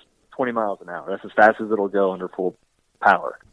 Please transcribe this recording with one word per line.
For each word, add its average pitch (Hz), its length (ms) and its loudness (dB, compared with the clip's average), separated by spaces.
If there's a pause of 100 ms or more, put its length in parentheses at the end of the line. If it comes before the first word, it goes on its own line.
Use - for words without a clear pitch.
(340)
twenty 123 180 -4
miles 107 300 -4
an 90 60 -16
hour. 85 200 -12
That's 98 160 -8
as 101 80 -16
fast 110 280 4
as 107 100 -6
it'll 101 180 0
go 95 240 2
under 90 160 -8
full 92 280 -6 (440)
power. 82 380 2 (140)